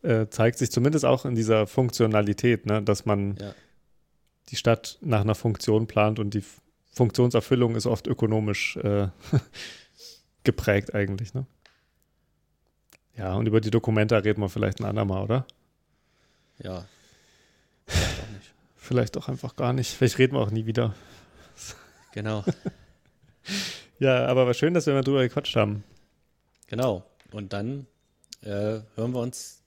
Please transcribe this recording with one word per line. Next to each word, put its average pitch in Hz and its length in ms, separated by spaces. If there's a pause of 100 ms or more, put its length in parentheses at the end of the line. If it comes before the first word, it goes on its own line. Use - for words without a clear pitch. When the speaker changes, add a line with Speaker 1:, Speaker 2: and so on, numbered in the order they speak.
Speaker 1:
äh, 110 280
zeigt 117 280
sich 123 140
zumindest 139 320
auch 127 220
in 127 80
dieser 110 320
Funktionalität, 110 1000
ne, 104 160
dass 104 220
man 101 320
Speaker 2:
Ja. 101 180 (920)
Speaker 1:
die 120 80
Stadt - 460
nach 120 180
einer 104 140
Funktion 110 520
plant 107 320
und 101 140
die 110 60
F-, - 220 (340)
Funktionserfüllung 120 840
ist 107 100
oft 113 200
ökonomisch, 107 720
äh, 101 300 (240)
<laughs> - 1120
geprägt 104 500
eigentlich, 101 400
ne? 131 120 (1700)
Ja, 95 180
und 110 120
über 110 140
die 107 100
Documenta 110 460
reden 104 240
wir 98 80
vielleicht 101 320
ein 107 60
andermal, 101 380
oder? 120 220 (1120)
Speaker 2:
Ja. 92 280 (1000)
Vielleicht - 360
auch 110 80
nicht. - 240 (220)
Speaker 1:
Vielleicht 120 420
auch - 100
einfach 127 280
gar 123 180
nicht. 131 200
Vielleicht - 240
reden 131 180
wir 127 40
auch 104 100
nie 110 140
wieder. 113 300 (1160)
Speaker 2:
Genau. 107 360
Speaker 1:
<laughs> - 60 (1400)
Ja, 127 300
aber 127 180
war 123 80
schön, 160 180
dass 170 140
wir 143 80
mal 135 100
drüber 135 160
gequatscht 127 360
haben. 104 280 (840)
Speaker 2:
Genau. 110 360 (280)
Und 101 200
dann, 123 340 (540)
äh, 107 400 (140)
hören 120 180
wir 127 80
uns - 460